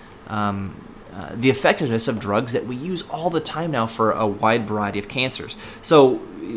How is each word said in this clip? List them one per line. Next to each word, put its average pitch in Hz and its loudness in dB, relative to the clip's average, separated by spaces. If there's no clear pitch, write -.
um, 101 -4
uh, 90 -12
the 120 2
effectiveness 127 2
of 117 -2
drugs 107 -2
that 127 -2
we 123 -6
use 165 -6
all 165 -2
the 175 0
time 165 -6
now 117 0
for 110 2
a 98 0
wide 110 2
variety 104 -2
of 101 -8
cancers. - -4
So, 135 8